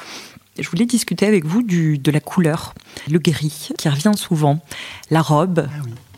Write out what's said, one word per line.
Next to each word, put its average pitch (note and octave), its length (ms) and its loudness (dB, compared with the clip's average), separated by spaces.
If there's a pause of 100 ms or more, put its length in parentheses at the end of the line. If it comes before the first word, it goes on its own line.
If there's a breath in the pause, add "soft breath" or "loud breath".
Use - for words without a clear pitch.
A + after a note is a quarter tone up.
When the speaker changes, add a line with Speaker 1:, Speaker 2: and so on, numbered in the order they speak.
(600 loud breath)
Speaker 1:
Je C#3+ 100 -8
voulais F#3+ 160 0
discuter G#3+ 400 0
avec G3 200 4
vous F#3+ 180 0
du, E3 340 2
de C#3 140 2
la D3 80 2
couleur, E3 560 0 (340 loud breath)
le D#3 80 0
gris, D3+ 600 -2
qui - 120 -4
revient D3 260 2
souvent, D3+ 440 2 (500 loud breath)
la D#3+ 120 4
robe. D#3 460 2
Speaker 2:
Ah D3 180 -8
oui. A#2 60 -8 (260)